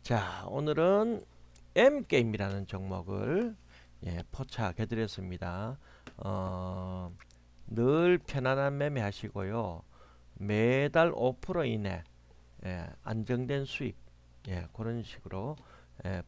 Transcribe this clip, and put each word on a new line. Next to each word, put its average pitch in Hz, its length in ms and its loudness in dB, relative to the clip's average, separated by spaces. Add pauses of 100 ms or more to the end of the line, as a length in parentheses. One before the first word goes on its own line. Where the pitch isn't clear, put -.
자, 95 440 -2
오늘은 160 760 2 (500)
M게임이라는 113 920 4
종목을, 98 880 -2 (500)
예, 87 160 -4 (100)
포착해드렸습니다. 101 1500 -4 (400)
어, 92 920 -4 (580)
늘 156 500 6
편안한 139 580 0
매매 143 240 0
하시고요. 101 840 -2 (520)
매달 131 800 4
오 127 240 2
프로 175 260 -2
이내, 101 400 -2 (640)
예, 90 200 -6 (160)
안정된 123 640 -2
수익, 135 320 -6 (520)
예, 87 260 -6
그런 113 280 -4
식으로, 110 540 -8 (480)
예, 92 240 -4